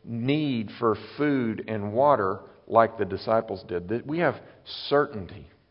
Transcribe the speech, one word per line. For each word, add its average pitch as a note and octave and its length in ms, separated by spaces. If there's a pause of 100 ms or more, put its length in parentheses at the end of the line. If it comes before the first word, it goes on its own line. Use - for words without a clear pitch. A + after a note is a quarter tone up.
need A#2+ 720
for A2 180 (220)
food C3 500
and G#2 240
water A2 500 (260)
like A2+ 320
the G2+ 60
disciples G2+ 580
did. F2 260
That A#2 160
we D#3 140
have D3 160 (540)
certainty. G2+ 580 (240)